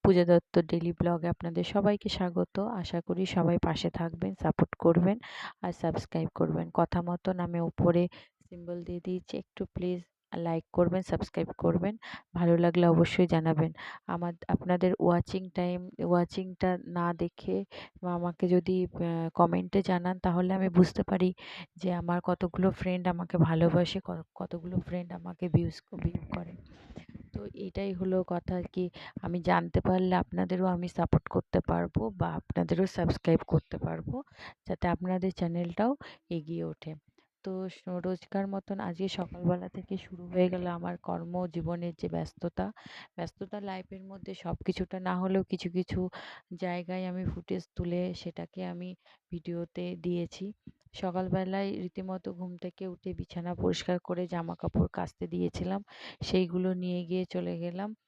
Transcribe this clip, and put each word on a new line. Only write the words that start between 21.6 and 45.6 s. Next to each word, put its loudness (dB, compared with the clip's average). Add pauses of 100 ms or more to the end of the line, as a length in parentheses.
যে -2
আমার 0
কতগুলো 2
ফ্রেন্ড -2
আমাকে 0
ভালোবাসে, 4
ক-, -8 (120)
কতগুলো -4
ফ্রেন্ড -8
আমাকে -8
ভিউজ, 2 (160)
ভিউ -4
করে। -8 (800)
তো -8
এটাই -6
হলো 0
কথা -4
আর -2 (100)
কি। 0 (320)
আমি -2
জানতে 2
পারলে 4
আপনাদেরও 0
আমি 0
সাপোর্ট 2
করতে 2
পারবো 0
বা -2
আপনাদেরও 0
সাবস্ক্রাইব 2
করতে 0
পারবো, -6 (460)
যাতে -2
আপনাদের 0
চ্যানেলটাও 0 (340)
এগিয়ে -4
ওঠে। -10 (480)
তো -6
স-, -14
রোজকার -4
মতন -6
আজকে -4
সকালবেলা -2
থেকে -8
শুরু -12
হয়ে 4
গেল -2
আমার -4
কর্মজীবনের -4
যে -4
ব্যস্ততা। -4 (440)
ব্যস্ততা -10
লাইফের -10
মধ্যে -14
সব -6 (120)
কিছুটা -4
না -2
হলেও 2
কিছু -4